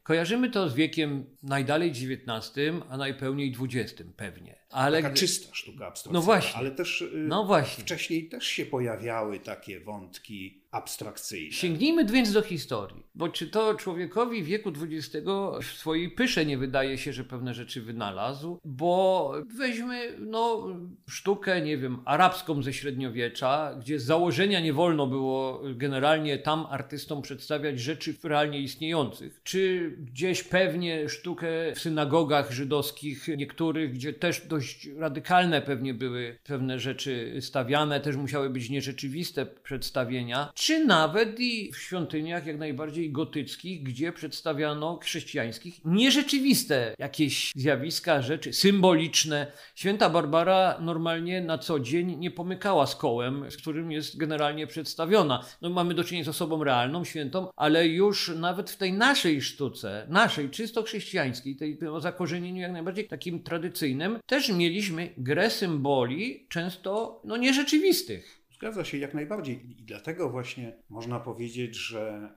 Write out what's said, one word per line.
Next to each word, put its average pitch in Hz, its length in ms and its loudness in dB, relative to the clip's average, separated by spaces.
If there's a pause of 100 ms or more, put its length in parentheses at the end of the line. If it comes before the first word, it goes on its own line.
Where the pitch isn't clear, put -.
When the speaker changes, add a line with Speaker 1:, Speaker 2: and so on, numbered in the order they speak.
Speaker 1:
Kojarzymy 185 460 2
to 190 200 2
z 120 40 -4
wiekiem 147 520 0 (180)
najdalej 139 480 2
dziewiętnastym, 131 1000 -4
a 131 80 -8
najpełniej 135 540 -2
dwudziestym 117 680 -6
pewnie. 87 380 -12 (140)
Ale 143 280 2
Speaker 2:
Taka 147 120 2
Speaker 1:
gdy 135 100 2
Speaker 2:
czysta - 360 0
sztuka - 320 -12
abstrakcyjna, - 320 -2
Speaker 1:
No 165 60 2
właśnie. 196 340 4
Speaker 2:
ale 135 120 -2
też, 170 300 -4
y, - 80 -6 (180)
Speaker 1:
No 185 160 0
właśnie. 175 400 2
Speaker 2:
wcześniej 165 460 -4
też - 180 -8
się - 180 -2
pojawiały 113 760 -2
takie 95 400 -12
wątki 95 840 -14 (100)
abstrakcyjne. 104 800 -8
Speaker 1:
Sięgnijmy 220 540 2
więc 220 260 4
do 208 100 6
historii, 131 640 -6 (120)
bo 165 140 -2
czy 165 180 -6
to 214 280 2
człowiekowi 208 680 -2
wieku 196 280 -2
dwudziestego 156 880 -4
w 127 40 -8
swojej 165 460 -2
pysze 240 340 2
nie 143 120 0
wydaje 135 400 0
się, 135 160 -6
że 127 100 -8
pewne 127 300 -6
rzeczy 120 280 -10
wynalazł? 117 840 -6
Bo 175 680 2 (240)
weźmy, 240 640 -4
no, 220 480 0 (420)
sztukę, 190 520 0
nie 151 160 0
wiem, 127 280 -4
arabską 156 580 4
ze 131 100 -2
średniowiecza, 131 1080 -2
gdzie 139 200 -4
z 123 60 -6
założenia 175 540 4
nie 160 140 2
wolno 156 340 4
było 131 540 0 (140)
generalnie 143 600 2
tam 156 320 0
artystom 143 520 -6
przedstawiać 143 580 -4
rzeczy 151 440 -4
realnie 151 360 2
istniejących. 139 840 -4
Czy 185 560 0
gdzieś 143 440 -2
pewnie 165 640 2
sztukę 170 380 -6 (280)
w - 40 -10
synagogach 151 720 2
żydowskich 143 760 -2 (100)
niektórych, 151 560 -2
gdzie 131 200 -6
też - 340 -2
dość 151 400 -4 (100)
radykalne 160 640 4
pewnie 135 320 -2
były 123 500 -4
pewne 127 360 -2
rzeczy 120 600 -4
stawiane, 143 600 2
też 143 140 -2
musiały 139 340 -2
być 123 200 -4
nierzeczywiste 139 760 -4
przedstawienia, 127 1120 -4
czy 320 300 4
nawet 208 540 6
i 233 340 -2
w - 40 -12
świątyniach 165 680 -4
jak 151 120 -6
najbardziej 156 540 -4
gotyckich, 151 720 -6
gdzie 135 300 -4
przedstawiano 151 880 -4
chrześcijańskich 143 840 -6
nierzeczywiste 226 1120 6
jakieś 135 560 0
zjawiska, 143 640 2
rzeczy 143 320 -4
symboliczne. 165 1000 4 (240)
Święta 196 340 4
Barbara 170 720 6
normalnie 165 600 0
na 160 160 0
co 160 220 0
dzień 170 380 0
nie 170 140 -4
pomykała 180 560 2
z - 80 -4
kołem, 127 560 -2
z - 60 -14
którym 160 340 -6
jest 151 260 -6
generalnie 151 500 0
przedstawiona. 165 800 2 (160)
No, 170 80 -4
mamy 175 240 2
do 175 100 2
czynienia 170 220 -4
z 160 40 -2
osobą 160 340 0
realną, 135 400 4
świętą, 135 520 -4
ale 160 320 6
już 190 480 4
nawet 175 340 -2
w - 80 -12
tej 185 160 0
naszej 202 480 4
sztuce, 110 680 -6
naszej 160 400 4
czysto 220 340 -4
chrześcijańskiej, 143 720 -2
tej, 151 320 -6
o 151 140 -4
zakorzenieniu 180 600 -4
jak 180 100 -6
najbardziej 180 360 -6
takim 170 360 -8
tradycyjnym, 165 840 -2
też 269 240 2
mieliśmy 175 680 0
grę 151 320 2
symboli, 147 1000 0
często, 190 760 -4
no, 214 120 -4
nierzeczywistych. 285 1080 2 (100)
Speaker 2:
Zgadza 220 300 -6
się, 147 120 -6
jak 139 160 -6
najbardziej. 147 580 -6
I 107 120 -18
dlatego 135 460 -6
właśnie 120 440 -8 (160)
można 117 300 -6
powiedzieć, 117 560 -8
że 107 600 -8